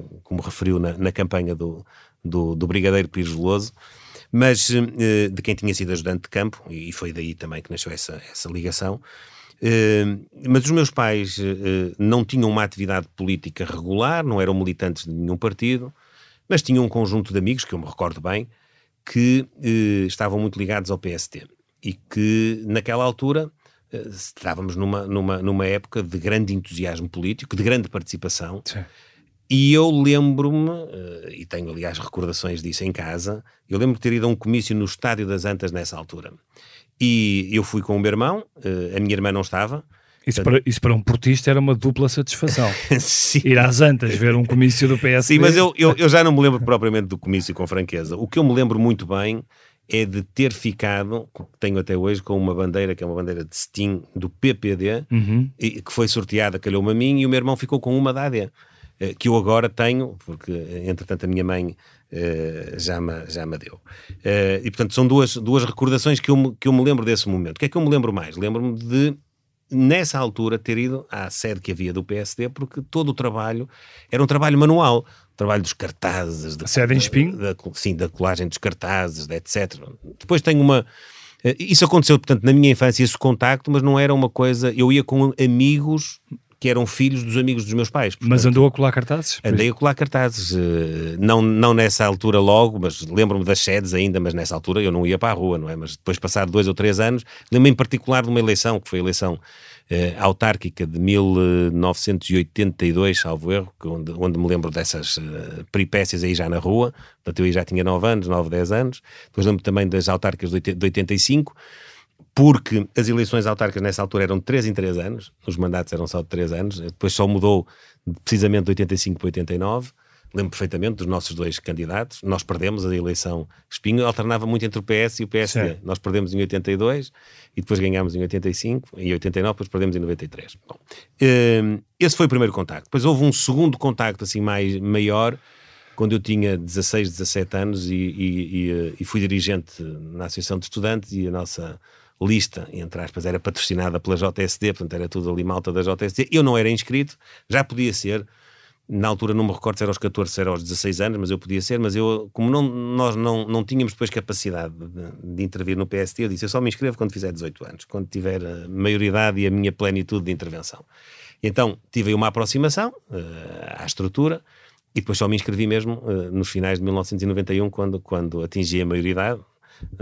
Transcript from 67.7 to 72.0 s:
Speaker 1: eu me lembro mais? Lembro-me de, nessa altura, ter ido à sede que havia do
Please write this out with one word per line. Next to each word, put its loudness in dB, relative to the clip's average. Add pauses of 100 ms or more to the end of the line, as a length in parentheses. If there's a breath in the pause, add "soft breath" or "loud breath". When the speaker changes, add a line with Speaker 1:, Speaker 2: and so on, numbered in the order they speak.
Speaker 1:
eu 0
me 0
lembro 2
mais? -8
Lembro-me -4
de, 0 (560)
nessa 2
altura, -2
ter -4
ido -4
à -8
sede -6
que -8
havia -6
do -6